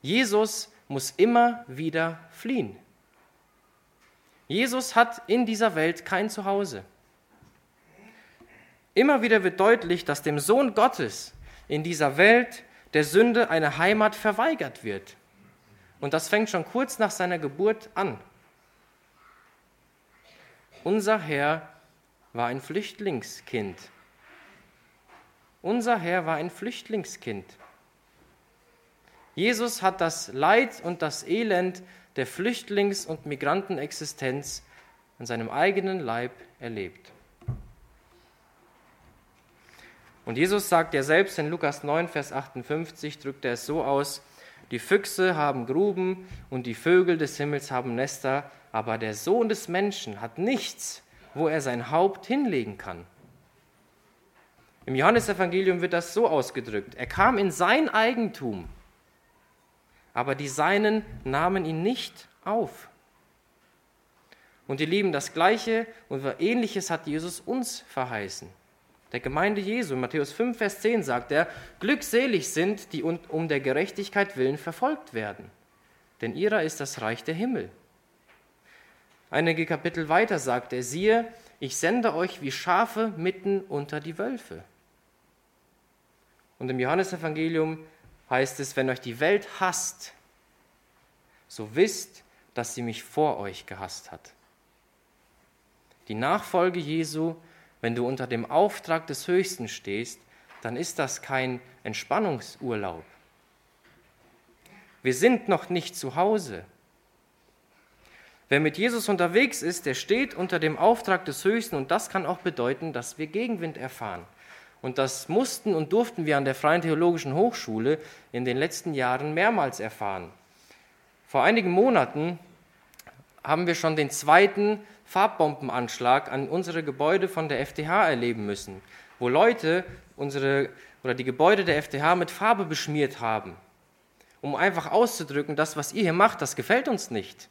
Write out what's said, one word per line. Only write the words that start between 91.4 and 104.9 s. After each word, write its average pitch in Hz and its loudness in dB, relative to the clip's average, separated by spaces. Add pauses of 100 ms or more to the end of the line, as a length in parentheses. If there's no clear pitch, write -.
so 107 -10
wisst, - 0 (300)
dass 117 -4
sie 123 -6
mich 113 -6
vor 151 0
euch 98 -10
gehasst 92 -12
hat." - -20 (1800)
Die 107 -6
Nachfolge 180 2
Jesu, 160 -2 (440)
wenn 117 -2
du 120 0
unter 131 -4
dem 117 -4
Auftrag 165 0
des - -8
Höchsten 180 0
stehst, 104 -8 (420)
dann 117 -6
ist 160 -6
das 139 -4
kein 131 -2 (240)
Entspannungsurlaub. 113 -4 (2000)